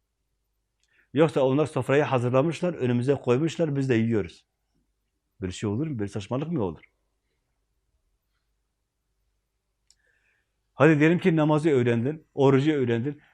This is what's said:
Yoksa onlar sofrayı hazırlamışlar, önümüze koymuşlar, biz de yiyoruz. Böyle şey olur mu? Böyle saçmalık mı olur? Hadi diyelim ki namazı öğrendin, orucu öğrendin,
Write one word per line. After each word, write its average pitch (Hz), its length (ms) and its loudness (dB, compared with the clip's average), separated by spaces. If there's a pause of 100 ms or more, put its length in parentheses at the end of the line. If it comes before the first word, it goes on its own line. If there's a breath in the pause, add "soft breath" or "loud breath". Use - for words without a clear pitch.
(1160)
Yoksa 151 260 2
onlar 135 260 2
sofrayı 135 360 0
hazırlamışlar, 135 720 -2
önümüze 123 400 0
koymuşlar, 143 640 -2
biz 135 120 -4
de 127 60 2
yiyoruz. 113 520 -2 (920)
Böyle 92 120 -8
şey 104 180 -6
olur 120 160 -6
mu? 147 120 -10
Böyle 101 100 -6
saçmalık 131 440 -8
mı 147 100 -4
olur? 85 220 -8 (4000)
Hadi 151 260 4
diyelim 160 180 4
ki 170 180 0
namazı 151 340 2
öğrendin, 123 640 0
orucu 139 380 4
öğrendin, 131 500 -2 (120)